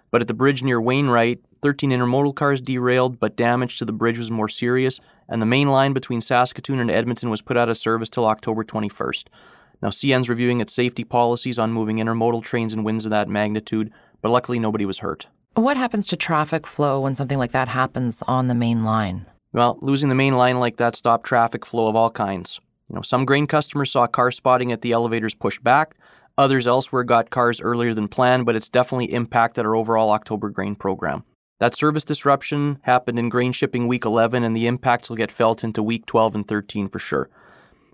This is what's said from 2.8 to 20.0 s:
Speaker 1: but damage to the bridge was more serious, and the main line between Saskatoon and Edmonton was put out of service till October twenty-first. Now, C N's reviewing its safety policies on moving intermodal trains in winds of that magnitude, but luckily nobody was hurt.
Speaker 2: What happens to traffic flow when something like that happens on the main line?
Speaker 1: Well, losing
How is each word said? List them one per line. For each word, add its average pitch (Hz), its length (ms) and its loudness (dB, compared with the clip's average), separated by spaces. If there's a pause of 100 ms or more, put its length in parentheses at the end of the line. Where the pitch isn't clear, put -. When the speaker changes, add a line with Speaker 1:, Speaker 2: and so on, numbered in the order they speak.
Speaker 1:
but 107 160 -2
damage 120 400 0
to - 80 -8
the 110 80 -4
bridge 117 240 0
was 117 140 -8
more 107 180 -2
serious, 127 540 -2 (260)
and 113 140 -2
the - 20 2
main 131 240 4
line 135 240 4
between 123 300 -4
Saskatoon 127 560 0
and 120 120 0
Edmonton 117 380 0
was 107 140 -4
put 123 160 -2
out 120 100 2
of 113 80 -2
service 113 320 -2
till 120 160 -2
October 110 400 0
twenty-first. - 640 -6 (540)
Now, 104 80 -2
C 135 240 0
N's 127 160 0
reviewing 120 300 0
its 104 120 -6
safety 123 320 -2
policies 120 540 0
on 113 160 0
moving 110 240 -2
intermodal 113 440 0
trains 113 300 -4
in 110 120 -4
winds 110 200 -2
of 110 60 -4
that 104 180 0
magnitude, 107 640 -2 (300)
but 110 80 0
luckily 123 280 0
nobody 107 280 -2
was 95 140 -6
hurt. - 260 -8 (300)
Speaker 2:
What 262 200 2
happens 233 300 -2
to 175 100 -4
traffic 156 500 -2
flow 139 360 0
when 135 120 -2
something 135 220 -2
like 123 160 -2
that 131 160 0
happens 127 580 -2
on 127 220 2
the 123 60 2
main 117 300 2
line? 104 420 -2 (260)
Speaker 1:
Well, 120 300 2
losing 139 260 2